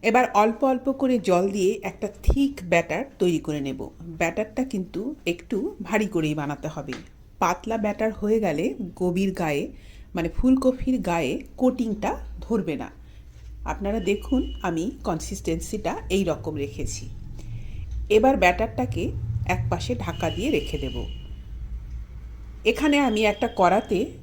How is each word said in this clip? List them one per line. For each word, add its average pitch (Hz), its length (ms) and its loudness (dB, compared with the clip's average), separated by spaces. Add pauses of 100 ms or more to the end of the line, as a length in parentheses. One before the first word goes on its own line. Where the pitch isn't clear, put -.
এবার 233 320 6
অল্প 220 300 4
অল্প 262 280 2
করে 262 260 4
জল 185 320 4
দিয়ে 196 320 2
একটা 202 260 -6 (140)
থিক 277 420 4
ব্যাটার 170 400 2 (140)
তৈরি 175 200 4
করে 151 220 -2
নেব। 135 300 -4 (120)
ব্যাটারটা 170 640 -2
কিন্তু 220 500 -4 (120)
একটু 226 560 -2
ভারী 214 240 2
করেই 156 280 0
বানাতে 147 340 -4
হবে। 147 240 -8 (460)
পাতলা 190 400 0
ব্যাটার 214 340 0
হয়ে 214 280 2
গেলে 180 340 0 (220)
গোবির 185 360 2
গায়ে, 160 400 -2 (420)
মানে 170 140 0
ফুলকপির 254 720 4
গায়ে 170 420 0 (140)
কোটিংটা 254 600 0 (220)
ধরবে 185 360 -2
না। - 140 -8 (760)
আপনারা 202 360 -2
দেখুন, 208 520 0 (100)
আমি 170 280 0 (140)
কনসিস্টেন্সিটা 175 920 -2 (140)
এই 190 140 4
রকম 156 320 -2
রেখেছি। 143 520 -6 (1000)
এবার 233 280 6
ব্যাটারটাকে 185 760 2 (340)
এক 180 240 0
পাশে 185 240 -2
ঢাকা 180 360 -2
দিয়ে 180 200 -2
রেখে 151 280 0
দেব। 120 280 -4 (1600)
এখানে 285 340 4
আমি 226 260 4
একটা 214 320 2
কড়াতে 190 500 4 (160)